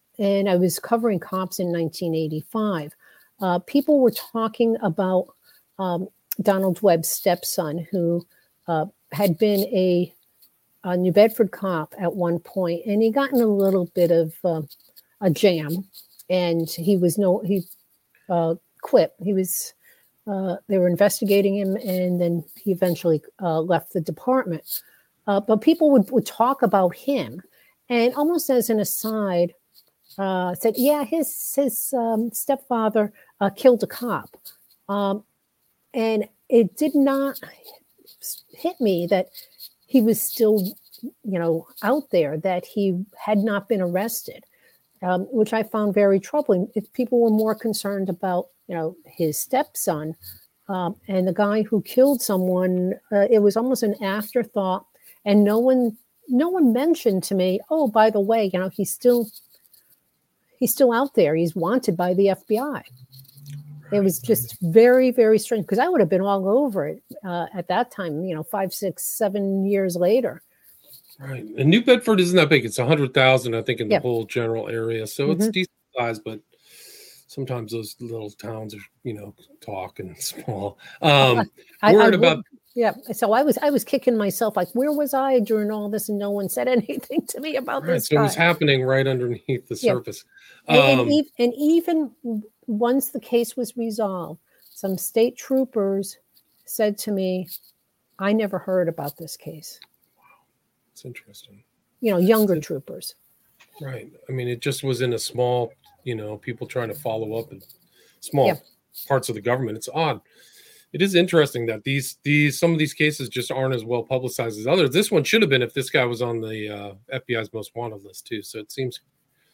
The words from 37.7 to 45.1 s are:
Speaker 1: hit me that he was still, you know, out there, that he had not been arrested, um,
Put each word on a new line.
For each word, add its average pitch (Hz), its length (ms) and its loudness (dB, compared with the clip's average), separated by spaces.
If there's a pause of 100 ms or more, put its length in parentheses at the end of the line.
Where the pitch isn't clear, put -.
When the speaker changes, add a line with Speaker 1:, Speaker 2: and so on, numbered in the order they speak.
Speaker 1:
hit - 300 -8
me 180 260 2
that 185 240 0 (560)
he 269 140 4
was 220 200 4
still, 214 560 0 (260)
you 202 360 -8
know, 165 280 -2 (160)
out 262 280 0
there, 156 280 2
that 180 280 -4
he 196 380 -2 (120)
had 208 220 -2
not 202 300 -2
been 214 120 0
arrested, 185 640 -4 (580)
um, 185 280 0